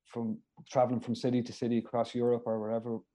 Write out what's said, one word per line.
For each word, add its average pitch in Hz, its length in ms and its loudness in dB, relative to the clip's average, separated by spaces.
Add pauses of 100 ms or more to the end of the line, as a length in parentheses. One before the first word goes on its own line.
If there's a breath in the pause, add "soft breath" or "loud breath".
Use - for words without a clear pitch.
from 113 320 -4 (320)
traveling 127 300 4
from 117 160 -2
city 123 260 2
to 120 100 -4
city 117 280 0
across 117 340 -2
Europe 120 320 2
or 110 140 0
wherever 113 400 -2 (160)